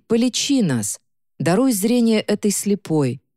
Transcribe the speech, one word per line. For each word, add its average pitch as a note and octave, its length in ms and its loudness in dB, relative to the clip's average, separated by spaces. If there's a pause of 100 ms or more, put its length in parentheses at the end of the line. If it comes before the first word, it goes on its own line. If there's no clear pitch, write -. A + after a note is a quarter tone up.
полечи B3+ 540 0
нас. B2+ 380 -2 (400)
Даруй A3+ 340 2
зрение A3+ 480 2
этой G#3 300 -2
слепой. D#3 720 -2 (140)